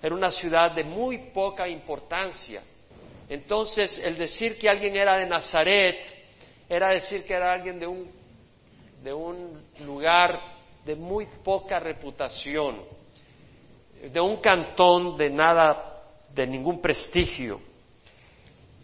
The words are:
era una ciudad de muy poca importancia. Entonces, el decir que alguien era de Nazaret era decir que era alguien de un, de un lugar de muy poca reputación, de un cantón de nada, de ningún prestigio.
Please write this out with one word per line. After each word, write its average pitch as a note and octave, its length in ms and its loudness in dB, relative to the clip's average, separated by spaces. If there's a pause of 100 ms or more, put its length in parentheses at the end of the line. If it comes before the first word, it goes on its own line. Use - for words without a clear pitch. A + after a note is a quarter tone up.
era D#3+ 120 -2
una F#3 160 0
ciudad E3 420 2
de D#3+ 120 -2
muy G#3+ 480 -6
poca G3 360 -4
importancia. E3 920 -8 (640)
Entonces, G#3 760 -2
el E3 140 -2
decir A3 400 -4
que G#3+ 100 2
alguien G3+ 280 2
era G3 200 4
de F#3+ 80 0
Nazaret F3 720 2 (720)
era F#3 220 2
decir F#3+ 340 -2
que - 80 -6
era F3+ 200 0
alguien F3+ 260 -6
de E3+ 80 -8
un, F3+ 240 -10 (920)
de C3+ 120 -10
un E3+ 480 -12 (240)
lugar E3 520 4 (460)
de D3+ 100 -6
muy F3+ 320 -6 (160)
poca F#3+ 360 -2
reputación, C#3+ 1040 -6 (1300)
de E3 80 0
un G#3 220 0
cantón F3+ 720 4
de D3 140 2
nada, D#3 720 4 (320)
de C3+ 120 0
ningún C3+ 360 -4
prestigio. D3 800 -2 (1200)